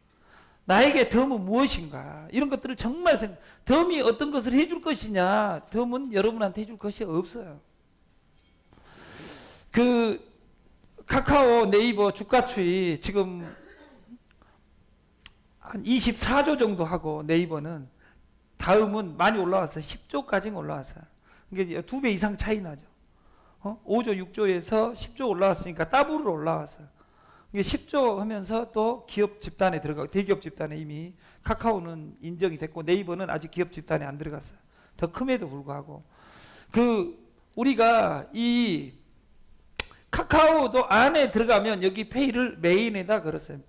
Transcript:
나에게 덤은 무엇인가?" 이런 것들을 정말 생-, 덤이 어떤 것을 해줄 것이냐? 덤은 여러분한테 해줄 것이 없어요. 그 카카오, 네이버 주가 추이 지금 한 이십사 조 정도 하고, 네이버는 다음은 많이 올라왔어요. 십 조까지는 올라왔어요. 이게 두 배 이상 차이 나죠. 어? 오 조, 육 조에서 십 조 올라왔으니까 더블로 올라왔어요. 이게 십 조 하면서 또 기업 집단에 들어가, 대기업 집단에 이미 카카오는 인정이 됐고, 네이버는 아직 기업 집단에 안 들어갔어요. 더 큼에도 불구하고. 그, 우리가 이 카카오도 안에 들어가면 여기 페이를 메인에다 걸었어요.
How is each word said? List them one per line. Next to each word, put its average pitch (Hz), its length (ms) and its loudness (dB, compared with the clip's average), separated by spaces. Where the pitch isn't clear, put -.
나에게 247 440 4
덤은 240 360 2
무엇인가?" 156 840 -2
이런 269 180 0
것들을 262 260 -6
정말 302 420 0
생-, 202 200 -8
덤이 320 360 2
어떤 254 300 0
것을 254 220 -2
해줄 330 280 2
것이냐? 202 880 0
덤은 247 440 -2
여러분한테 208 480 0
해줄 214 160 -12
것이 208 260 -8
없어요. 175 560 -6
그 233 580 2
카카오, 254 600 4
네이버 208 460 4
주가 240 340 2
추이 180 560 0
지금 185 440 -2
한 - 260 -10
이십사 240 580 2
조 294 140 2
정도 208 260 0
하고, 156 400 -4
네이버는 160 640 -2
다음은 202 600 2
많이 202 220 2
올라왔어요. 175 420 -2
십 - 260 -14
조까지는 214 500 -4
올라왔어요. 151 460 -10
이게 175 300 -4
두 254 180 -8
배 262 120 0
이상 196 260 -2
차이 214 240 -2
나죠. 151 220 -14
어? 208 220 -10
오 226 200 0
조, 214 120 -2
육 185 180 -10
조에서 214 600 0
십 - 220 -14
조 262 120 -4
올라왔으니까 175 640 -2
더블로 294 420 0
올라왔어요. 151 560 -6
이게 202 120 -2
십 - 260 -4
조 240 300 2
하면서 214 520 -4
또 226 360 -2
기업 208 340 -2
집단에 170 400 -2
들어가, 151 260 -6
대기업 196 340 0
집단에 151 360 -10
이미 156 360 -12
카카오는 170 800 -4
인정이 170 360 -4
됐고, 156 260 -10
네이버는 180 460 -2
아직 160 220 -6
기업 175 200 -4
집단에 151 340 -6
안 143 120 -12
들어갔어요. 151 400 -14
더 170 160 -4
큼에도 247 380 -2
불구하고. 143 540 -12
그, 226 460 2
우리가 220 800 2
이 220 600 0
카카오도 302 760 4
안에 262 440 4
들어가면 214 520 2
여기 190 260 -2
페이를 247 480 0
메인에다 196 640 2
걸었어요. 156 480 -8